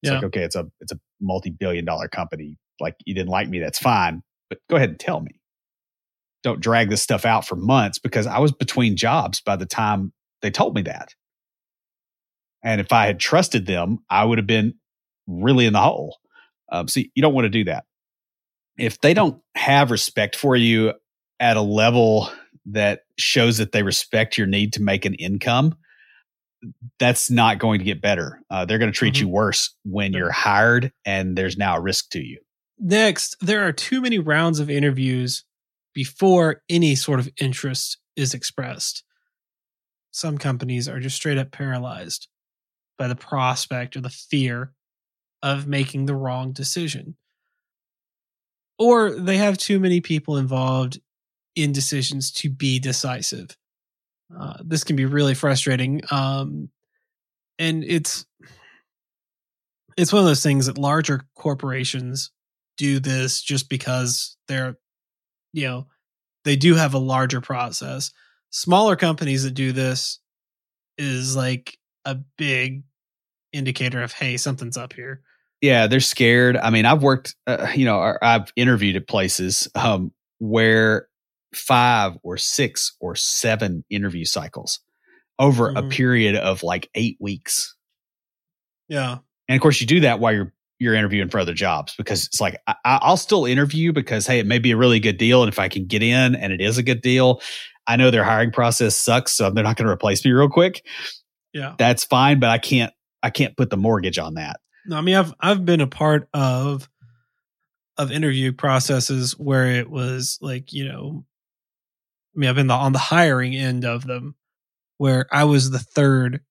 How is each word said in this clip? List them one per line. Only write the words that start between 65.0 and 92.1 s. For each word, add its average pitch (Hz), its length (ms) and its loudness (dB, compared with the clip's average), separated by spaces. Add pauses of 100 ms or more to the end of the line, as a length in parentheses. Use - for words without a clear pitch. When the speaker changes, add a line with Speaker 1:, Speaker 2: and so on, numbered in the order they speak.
Speaker 2:
you 143 140 -4
know, 127 200 -8 (580)
they 143 100 2
do 160 200 6
have 151 180 2
a 135 60 0
larger 131 420 -2
process. 131 720 -8 (400)
Smaller 190 440 4
companies 147 480 -2
that 135 120 -4
do 131 160 -2
this 131 480 -4 (800)
is, 131 380 -4
like, 127 420 -4 (280)
a 135 100 -6 (220)
big 135 460 -4 (680)
indicator 131 500 -4
of, 117 120 -8
"Hey, 127 240 -6
something's 127 400 -6
up 123 160 -14
here." 131 280 -16 (380)
Speaker 1:
Yeah, 123 280 6
they're 123 120 4
scared. 123 560 4
I 113 140 0
mean, 110 160 4
I've 143 160 6
worked, 135 340 2 (120)
uh, 123 280 -2
you 135 100 2
know, 107 120 2
or 98 260 0
I've 117 320 4
interviewed 113 400 2
at 92 120 -6
places, 92 680 -2
um, 98 380 0 (240)
where 110 720 2 (440)
five 120 720 2
or 87 140 -8
six - 600 -4
or 90 160 -8
seven 104 720 -2
interview 98 360 -4
cycles - 540 -6 (600)
over 131 300 6
a 139 40 -6
Speaker 2:
Mm-hmm. 135 160 -2
Speaker 1:
period 123 460 2
of, 95 280 -2
like, 90 320 -4
eight 110 240 -2
weeks. - 560 -6 (1120)
Speaker 2:
Yeah. 131 300 -4 (320)
Speaker 1:
And 135 60 4
of 131 60 4
course, 147 200 6
you 123 60 -4
do 160 140 6
that 117 180 4
while 113 140 2
you're, 98 200 -2 (260)
you're 117 140 2
interviewing 101 360 0
for 107 100 -2
other 87 140 -2
jobs 82 420 -2
because 104 320 -4